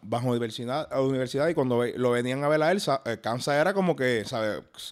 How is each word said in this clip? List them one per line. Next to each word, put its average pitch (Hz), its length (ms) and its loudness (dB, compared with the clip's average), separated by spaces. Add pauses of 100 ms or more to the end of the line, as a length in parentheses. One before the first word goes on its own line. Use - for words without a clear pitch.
bajo 120 300 -2
universidad, 120 600 -4
a 135 80 -2
universidad, 135 480 0
y 170 60 2
cuando 131 240 2
ve-, 120 180 2
lo 123 160 2
venían 127 320 0
a 147 60 2
ver 156 120 4
a 160 120 4
él, 202 80 0
sa-, 135 240 0
eh, 113 160 -4
Kansas 120 340 -2
era 160 180 2
como 185 220 2
que, 123 300 0
¿sabe? 107 380 -4 (280)